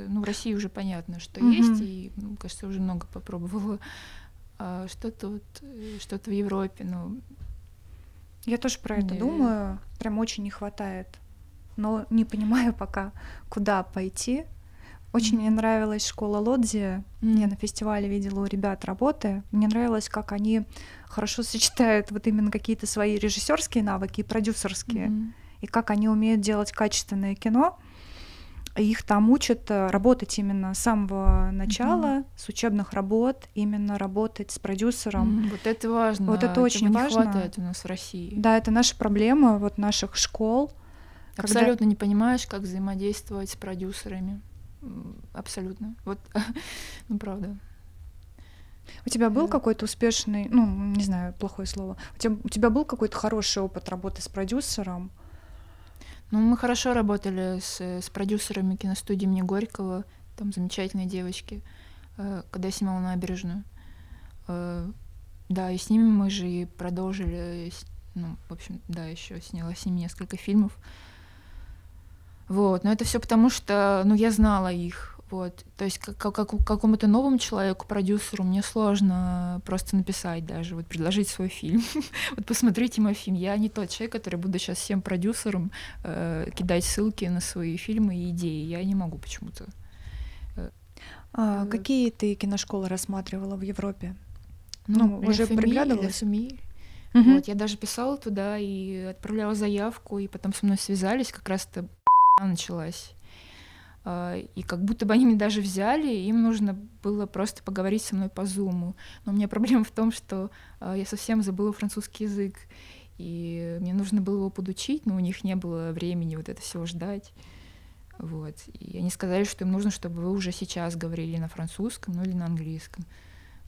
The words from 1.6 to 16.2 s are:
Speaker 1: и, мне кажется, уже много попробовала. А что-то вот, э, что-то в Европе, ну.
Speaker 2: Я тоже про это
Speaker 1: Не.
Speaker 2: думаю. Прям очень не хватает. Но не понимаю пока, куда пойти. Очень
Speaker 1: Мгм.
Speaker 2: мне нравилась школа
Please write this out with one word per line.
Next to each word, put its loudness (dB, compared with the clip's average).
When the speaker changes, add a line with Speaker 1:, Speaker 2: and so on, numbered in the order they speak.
Speaker 1:
и, -8
мне -10
кажется, -10
уже -4
много -2
попробовала. -6
А -8
что-то -10
вот, -10
э, -14
что-то -8
в -2
Европе, -2
ну. -8
Speaker 2:
Я 0
тоже -4
про -6
это 0
Speaker 1:
Не. -4
Speaker 2:
думаю. 0
Прям -2
очень -4
не -6
хватает. -8
Но -2
не 4
понимаю 2
пока, -6
куда 0
пойти. -4
Очень 2
Speaker 1:
Мгм. 2
Speaker 2:
мне 4
нравилась 2
школа -2